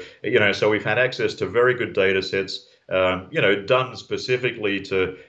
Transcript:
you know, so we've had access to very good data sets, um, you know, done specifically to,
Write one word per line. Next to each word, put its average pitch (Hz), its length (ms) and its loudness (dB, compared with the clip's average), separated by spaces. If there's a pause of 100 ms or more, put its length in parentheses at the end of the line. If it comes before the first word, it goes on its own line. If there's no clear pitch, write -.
(220)
you 117 180 2
know, 104 120 4
so 107 180 2
we've 107 140 0
had 107 140 0
access 120 380 0
to 104 100 -4
very 120 280 2
good 110 200 -4
data 95 300 2
sets, 95 420 -4 (220)
um, 92 420 0
you 156 120 -2
know, 101 200 4
done 127 360 0
specifically 110 800 -2
to, 95 380 -2 (120)